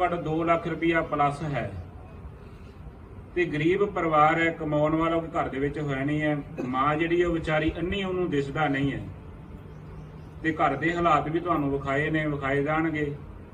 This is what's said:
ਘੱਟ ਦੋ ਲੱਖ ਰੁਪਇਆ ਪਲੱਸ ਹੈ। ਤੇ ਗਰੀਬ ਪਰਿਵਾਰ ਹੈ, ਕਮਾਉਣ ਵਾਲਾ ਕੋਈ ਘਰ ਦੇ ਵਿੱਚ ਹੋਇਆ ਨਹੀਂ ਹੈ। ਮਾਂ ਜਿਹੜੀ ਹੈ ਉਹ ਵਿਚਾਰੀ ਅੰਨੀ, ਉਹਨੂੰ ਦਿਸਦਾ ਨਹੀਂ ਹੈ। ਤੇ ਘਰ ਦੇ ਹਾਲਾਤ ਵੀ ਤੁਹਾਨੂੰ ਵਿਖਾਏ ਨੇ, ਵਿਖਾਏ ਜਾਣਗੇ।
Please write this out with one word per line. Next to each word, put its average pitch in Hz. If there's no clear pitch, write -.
ਘੱਟ 175
ਦੋ 156
ਲੱਖ 165
ਰੁਪਇਆ 165
ਪਲੱਸ 147
ਹੈ। 127
ਤੇ 175
ਗਰੀਬ 165
ਪਰਿਵਾਰ 160
ਹੈ, 165
ਕਮਾਉਣ 151
ਵਾਲਾ 165
ਕੋਈ 160
ਘਰ 151
ਦੇ 127
ਵਿੱਚ 143
ਹੋਇਆ 139
ਨਹੀਂ 147
ਹੈ। 151
ਮਾਂ 135
ਜਿਹੜੀ 165
ਹੈ 175
ਉਹ 165
ਵਿਚਾਰੀ 156
ਅੰਨੀ, 190
ਉਹਨੂੰ 180
ਦਿਸਦਾ 139
ਨਹੀਂ 139
ਹੈ। 110
ਤੇ 160
ਘਰ 156
ਦੇ 165
ਹਾਲਾਤ 156
ਵੀ 165
ਤੁਹਾਨੂੰ 156
ਵਿਖਾਏ 139
ਨੇ, 156
ਵਿਖਾਏ 139
ਜਾਣਗੇ। 156